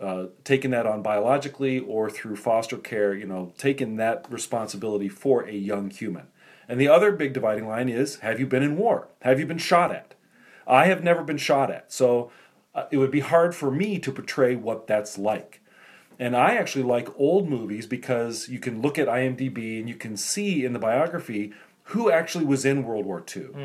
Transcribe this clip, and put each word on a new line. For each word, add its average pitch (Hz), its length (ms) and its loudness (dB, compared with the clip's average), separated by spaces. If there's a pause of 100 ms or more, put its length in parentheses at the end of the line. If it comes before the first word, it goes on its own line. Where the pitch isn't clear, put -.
uh, 92 260 -6 (180)
taken 135 260 2
that 117 160 0
on 107 160 -2
biologically 131 760 0
or 110 320 -2
through 107 260 -10
foster 113 420 0
care, 101 360 0
you 104 120 -10
know, 92 320 -8
taken 135 380 -2
that 113 340 -2
responsibility 107 760 -4
for 123 380 2
a 107 60 -12
young 101 380 -4
human. 98 360 -10 (440)
And 120 100 0
the 143 80 6
other 175 240 8
big 151 200 -2
dividing 110 340 -2
line 113 220 -2
is, 117 320 -2
have 110 180 -2
you 131 80 -2
been 127 160 2
in 147 140 0
war? 202 320 0 (140)
Have 131 180 4
you 165 60 -2
been 160 120 -6
shot 175 340 4
at? - 220 -12 (520)
I 131 200 8
have 185 160 2
never 170 220 4
been 147 120 -4
shot 139 340 2
at, - 220 -10
so, 120 380 2 (440)
uh, 135 180 -6
it 147 60 2
would 135 120 4
be 143 100 0
hard 170 360 4
for 143 160 -2
me 196 260 -2
to - 140 -6
portray - 420 0
what 110 320 -6
that's 104 320 -2
like. 104 420 -4 (580)
And 123 180 -2
I 160 180 4
actually 156 300 -2
like 120 240 0 (100)
old 170 320 2
movies 110 360 -6
because 117 600 -4
you 123 120 -10
can 113 200 -6
look 143 180 0
at 139 100 2
I 123 160 2
M 131 100 0
D 131 140 -4
B 113 320 -8
and 113 80 -8
you 117 80 -10
can 110 200 -10
see 185 480 -2
in 123 80 -2
the 120 60 -4
biography 113 760 -2 (320)
who 226 240 0
actually 165 360 2
was 139 200 2
in 135 200 2
World 110 220 -4
War 90 140 -6
Two, - 320 -12 (120)